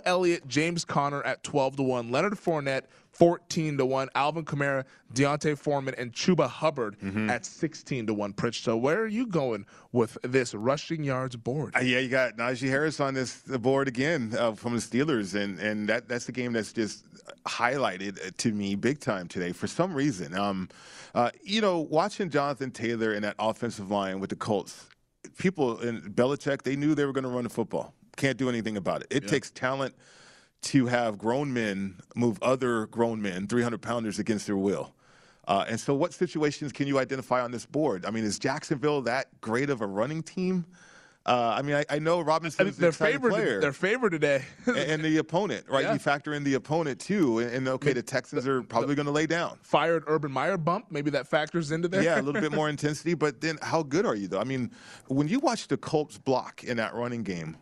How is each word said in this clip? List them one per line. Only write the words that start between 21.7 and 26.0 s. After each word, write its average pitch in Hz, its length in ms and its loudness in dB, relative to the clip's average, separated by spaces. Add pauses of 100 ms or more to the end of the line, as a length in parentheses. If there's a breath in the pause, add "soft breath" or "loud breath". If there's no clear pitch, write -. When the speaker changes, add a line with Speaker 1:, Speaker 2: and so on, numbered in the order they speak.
Speaker 2:
watching 165 520 0
Jonathan 139 400 0
Taylor 113 420 0
and 104 100 -2
that 104 140 -2
offensive 107 540 -2
line 98 280 0
with 95 120 -4
the 98 40 -4
Colts, - 520 -2 (500)
people 147 440 0
in 117 200 -4 (120)